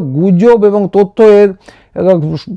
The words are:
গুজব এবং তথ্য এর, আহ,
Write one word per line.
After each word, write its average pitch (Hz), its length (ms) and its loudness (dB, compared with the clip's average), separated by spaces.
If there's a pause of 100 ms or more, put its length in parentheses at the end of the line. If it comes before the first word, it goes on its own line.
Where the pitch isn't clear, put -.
(160)
গুজব 196 440 2 (100)
এবং 202 120 -2 (140)
তথ্য 196 220 -2 (220)
এর, 208 100 2
আহ, 180 720 -6 (380)